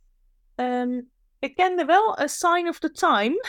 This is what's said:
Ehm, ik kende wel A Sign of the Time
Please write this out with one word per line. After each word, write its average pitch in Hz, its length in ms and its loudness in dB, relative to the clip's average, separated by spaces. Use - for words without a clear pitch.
Ehm, 247 460 -4
ik 277 160 -8
kende 359 300 0
wel 392 360 4
A 294 60 0
Sign 349 420 0
of 330 100 -6
the 311 120 -4
Time 269 480 0